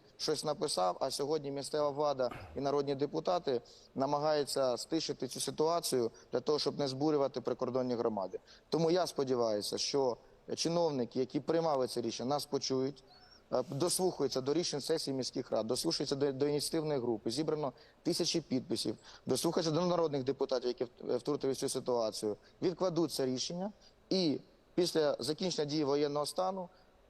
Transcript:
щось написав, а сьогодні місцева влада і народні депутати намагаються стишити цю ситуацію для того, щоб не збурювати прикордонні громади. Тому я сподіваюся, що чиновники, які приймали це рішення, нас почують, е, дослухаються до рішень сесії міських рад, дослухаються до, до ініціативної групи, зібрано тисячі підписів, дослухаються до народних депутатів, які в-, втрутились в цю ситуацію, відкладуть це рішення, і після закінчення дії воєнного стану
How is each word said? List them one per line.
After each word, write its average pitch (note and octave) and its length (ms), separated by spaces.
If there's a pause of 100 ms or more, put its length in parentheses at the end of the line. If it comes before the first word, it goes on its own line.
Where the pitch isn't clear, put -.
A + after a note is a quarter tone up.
(180)
щось - 260
написав, D#3+ 560
а C3 120
сьогодні D3 400
місцева C#3+ 380
влада C#3 420 (240)
і B2+ 60
народні C#3 340
депутати D3 680 (340)
намагаються C#3+ 840
стишити D3+ 500
цю C3 120
ситуацію C#3 720 (200)
для B2+ 80
того, D3 200
щоб D#3+ 200
не C#3+ 80
збурювати C3+ 540
прикордонні B2 540
громади. A2 440 (300)
Тому E3 220
я F3 160
сподіваюся, A#2 680
що C3 400 (380)
чиновники, D#3 640
які C3 200
приймали D3+ 480
це A#2+ 140
рішення, A#2 280
нас C#3+ 160
почують, C3+ 580 (480)
е, B2+ 180
дослухаються D3+ 720
до C3+ 120
рішень D#3 280
сесії D#3 360
міських B2+ 340
рад, A2 160
дослухаються C#3+ 480
до, C#3 160
до C3+ 160
ініціативної D3 520
групи, A#2 320
зібрано D3+ 420 (300)
тисячі E3 380
підписів, A#2 560 (280)
дослухаються E3 460
до E3 100
народних E3 420
депутатів, C3 440
які A#2+ 160
в-, A2+ 340
втрутились C3+ 400
в - 20
цю C3+ 100
ситуацію, A2+ 680 (240)
відкладуть E3+ 500
це C3+ 140
рішення, F3 460 (380)
і F3 300 (360)
після D#3 440
закінчення D#3 460
дії D3+ 180
воєнного C#3+ 420
стану F#3 440 (400)